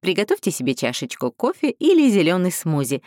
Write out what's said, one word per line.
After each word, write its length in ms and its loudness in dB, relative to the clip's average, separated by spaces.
Приготовьте 500 -2
себе 240 -2
чашечку 560 -6
кофе 380 -2
или 400 4
зеленый 420 2
смузи, 560 -2